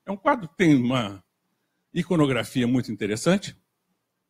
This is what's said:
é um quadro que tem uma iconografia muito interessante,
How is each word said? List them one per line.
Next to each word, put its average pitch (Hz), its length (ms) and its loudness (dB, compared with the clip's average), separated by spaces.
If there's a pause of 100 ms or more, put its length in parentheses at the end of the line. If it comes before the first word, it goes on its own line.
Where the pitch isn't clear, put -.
é 190 60 -10
um 202 60 -8
quadro 247 300 -2
que - 80 -18
tem 160 200 4
uma 120 460 -2 (720)
iconografia 135 760 0
muito 120 240 0
interessante, 113 680 -2 (720)